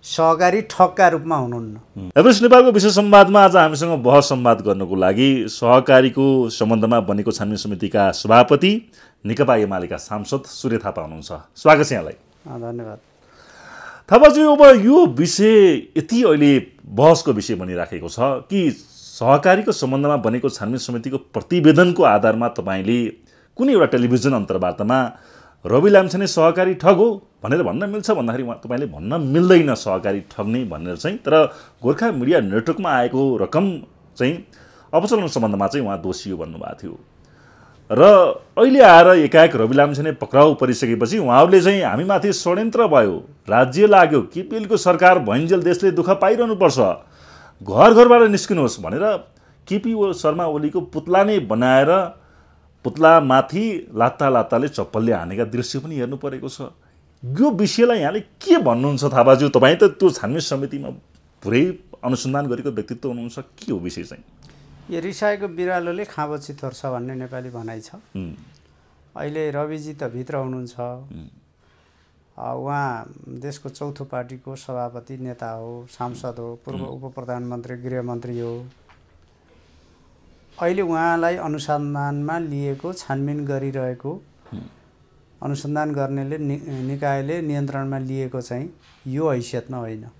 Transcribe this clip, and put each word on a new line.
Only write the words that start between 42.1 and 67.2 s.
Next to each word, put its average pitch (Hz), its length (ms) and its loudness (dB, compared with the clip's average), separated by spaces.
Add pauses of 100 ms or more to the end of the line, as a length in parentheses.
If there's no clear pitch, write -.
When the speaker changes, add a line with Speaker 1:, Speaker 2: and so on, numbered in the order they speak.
Speaker 2:
षड्यन्त्र 220 540 -2
भयो, 110 380 2 (240)
राज्य 127 380 2
लाग्यो, 165 360 4
केपिएलको 208 540 -8
सरकार 180 420 4
भइन्जेल 156 440 -2
देशले 175 280 0
दुःख 170 200 -2
पाइरहनुपर्छ, 196 680 0 (840)
घर 117 320 6
घरबाट 240 280 8
निस्किनुहोस्" 185 580 0
भनेर 156 360 -4 (520)
केपी 208 240 -4
ओ-, 202 200 -2
शर्मा 165 340 -2
ओलीको 151 340 -4
पुतला 175 440 -2
नै 208 140 0
बनाएर 131 840 0 (640)
पुतलामाथि 160 1120 2
लात्ता 127 340 -2
लात्ताले 123 400 -2
चप्पलले 113 440 -6
हानेका 92 320 -6
दृश्य 120 340 -8
पनि 151 180 -12
हेर्नु 127 200 -8
परेको 135 320 -12
छ। 131 120 -18 (640)
यो 170 260 0
विषयलाई 226 480 0
यहाँले 170 220 -4
के - 360 0
भन्नुहुन्छ 135 480 -2
थापाज्यू? 131 440 4
तपाईँ 139 280 2
त 208 80 2
त्यो 190 260 2
छानबिन 139 300 -6
समितिमा 139 480 -10 (540)
पुरै 135 360 -2 (260)
अनुसन्धान 131 420 -6
गरेको 123 240 -8
व्यक्तित्व 117 380 -10
हुनुहुन्छ, 120 300 -12
के - 340 -14
हो 98 60 -6
विषय 85 240 -12
चाहिँ? - 220 -20 (640)
Speaker 1:
यो 170 100 -10
रिसाएको 196 480 -8
बिरालोले 180 560 -8
खाँबो 151 340 -10
चितोर्छ 143 480 -16
भन्ने 127 280 -10
नेपाली 127 360 -14